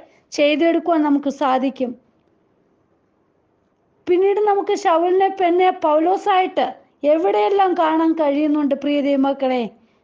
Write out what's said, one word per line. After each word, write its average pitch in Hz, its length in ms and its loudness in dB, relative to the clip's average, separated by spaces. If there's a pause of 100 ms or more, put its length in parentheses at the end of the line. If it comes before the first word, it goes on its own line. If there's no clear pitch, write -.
(320)
ചെയ്തെടുക്കുവാൻ 320 680 0
നമുക്ക് 285 280 0
സാധിക്കും. 262 600 -2 (2250)
പിന്നീട് 381 360 2
നമുക്ക് 403 360 0
ശൗലിനെ 370 540 0
പിന്നെ 370 380 0 (100)
പൗലോസായിട്ട് 349 840 0 (380)
എവിടെയെല്ലാം 392 720 2
കാണാൻ 320 380 0
കഴിയുന്നുണ്ട്. 294 600 0
പ്രിയ 294 260 -2
ദൈവമക്കളെ, 269 640 0 (400)